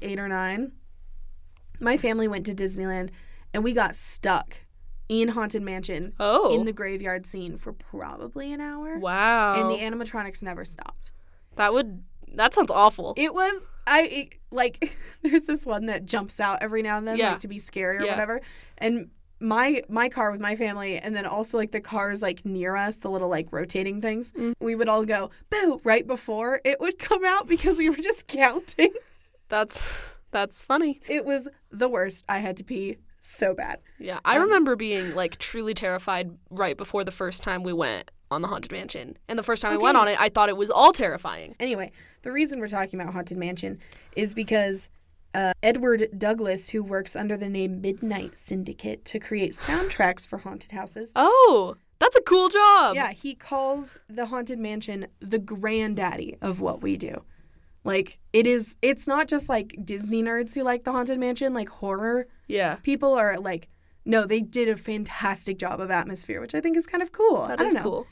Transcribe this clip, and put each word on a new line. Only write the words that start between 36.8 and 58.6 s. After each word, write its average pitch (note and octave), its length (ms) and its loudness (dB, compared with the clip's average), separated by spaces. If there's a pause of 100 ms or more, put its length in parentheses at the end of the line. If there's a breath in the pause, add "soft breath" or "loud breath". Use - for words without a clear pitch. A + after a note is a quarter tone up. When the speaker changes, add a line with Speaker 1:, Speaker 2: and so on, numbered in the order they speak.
Speaker 2:
the F#3 80 -6
first F3+ 300 -6
time F#3 200 -4
we F3+ 120 -4
went B2+ 360 -2 (200)
on D3+ 100 -2
the F3 80 -4
Haunted - 240 -8
Mansion. D3+ 460 -12 (100)
And A#3 100 -4
the G#3+ 40 -4
first A#3 200 -2
time G#3+ 100 0
I G#3+ 40 0
went B3+ 220 6
Speaker 1:
Okay. A3 40 8
Speaker 2:
on G#3 60 6
it, G#3 120 2
I F#3+ 100 4
thought G#3 180 6
it G3 80 0
was G#3 140 0
all D4+ 220 10
terrifying. D#3 680 -4
Speaker 1:
Anyway, A3+ 320 -4 (300 soft breath)
the B3+ 100 -8
reason C#4+ 260 0
we're G#3+ 100 -6
talking F#3+ 300 -4
about F3+ 140 -6
Haunted F3+ 240 -6
Mansion F3+ 420 -6 (380 soft breath)
is G#3 180 0
because, G3+ 540 0 (460)
uh, F#3+ 180 2 (100)
Edward A#3 460 4 (100)
Douglas, G#3 520 0
who G#3+ 120 -2
works G3 320 -4
under G#3 220 -2
the G3+ 120 -6
name F#3+ 320 -2
Midnight G3 560 -4
Syndicate F#3+ 680 -6
to G#3+ 140 -6
create G3+ 320 -2
soundtracks B3 720 0
for G3+ 120 -10
haunted - 340 -14
houses. G#3 420 -10
Speaker 2:
Oh, D#4 600 8 (240)
that's B4 160 6
a - 60 8
cool F#4 260 6
job. G4+ 480 8
Speaker 1:
Yeah, A#3 160 0
he C4+ 240 -10
calls C4+ 640 -4 (100)
the A3+ 180 -6
Haunted A#3+ 320 -6
Mansion G#3+ 480 -6 (140)
the G#3 180 -2
granddaddy G#3 1040 -2
of F#3+ 200 -4
what G3+ 220 -2
we G2 140 0
do. - 260 -10 (640)
Like, F#3+ 340 -2 (140)
it A#3 160 6
is, A#3+ 340 2